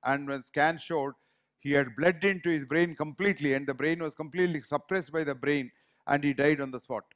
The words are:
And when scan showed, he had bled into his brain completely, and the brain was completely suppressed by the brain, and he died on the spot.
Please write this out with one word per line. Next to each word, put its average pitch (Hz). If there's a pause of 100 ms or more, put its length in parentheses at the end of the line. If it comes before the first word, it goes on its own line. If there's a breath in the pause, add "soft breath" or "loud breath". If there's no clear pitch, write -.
And 139
when 139
scan 156
showed, 143 (440)
he 139
had 131
bled 170
into 190
his 156
brain 160
completely, 156
and 139
the 139
brain 151
was 156
completely 160
suppressed 147
by 160
the 143
brain, 131 (360)
and 143
he 147
died 143
on 135
the 127
spot. 113 (120)